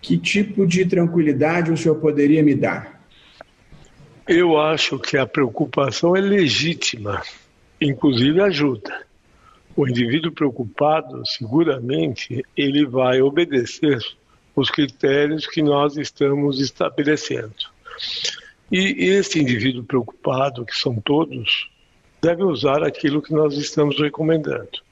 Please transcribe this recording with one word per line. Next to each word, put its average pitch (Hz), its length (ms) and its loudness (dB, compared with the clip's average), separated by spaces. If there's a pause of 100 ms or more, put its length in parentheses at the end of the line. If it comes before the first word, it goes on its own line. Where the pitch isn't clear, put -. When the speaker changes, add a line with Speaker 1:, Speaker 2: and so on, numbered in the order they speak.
Speaker 1:
Que 170 160 0
tipo 202 480 0
de 180 200 2
tranquilidade 165 840 2
o 160 60 0
senhor 156 180 2
poderia 151 460 4
me 143 140 6
dar? 98 440 -4 (1300)
Speaker 2:
Eu 170 320 4
acho 151 380 0
que - 200 -4
a 135 100 0
preocupação 139 880 0
é 190 60 2
legítima, 151 1000 0 (580)
inclusive 143 640 2
ajuda. 147 640 -2 (720)
O 139 120 2
indivíduo 127 440 0
preocupado, 147 920 -2
seguramente, 131 1160 -2 (120)
ele 143 300 2
vai 127 360 2
obedecer 139 800 0 (580)
os 135 140 0
critérios 147 760 0
que - 160 -4
nós 147 360 2
estamos 143 640 -2
estabelecendo. 135 960 -2 (1160)
E 190 340 0
esse 190 340 2
indivíduo 123 440 0
preocupado, 127 840 -2
que - 100 -10
são 127 200 -2
todos, 135 760 -2 (500)
deve 170 240 0
usar 143 400 2
aquilo 147 380 -2
que 147 100 -8
nós 151 240 2
estamos 143 440 -2
recomendando. 151 840 -2 (100)